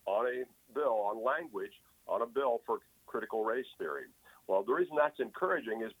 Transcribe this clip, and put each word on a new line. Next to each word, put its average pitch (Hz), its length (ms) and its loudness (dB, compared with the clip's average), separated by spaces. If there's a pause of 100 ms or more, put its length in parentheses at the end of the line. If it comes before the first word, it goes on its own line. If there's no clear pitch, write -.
on 107 220 2
a 127 160 -2 (320)
bill, 117 340 2
on 110 160 -4
language, 123 480 -2 (360)
on 98 140 2
a 117 40 0
bill 120 400 0
for 110 140 0 (260)
critical 110 380 -2
race 120 340 -2
theory. 73 280 -4 (420)
Well, 98 160 4
the 113 80 2
reason 156 260 2
that's 147 220 2
encouraging 120 640 -2
is 113 180 -6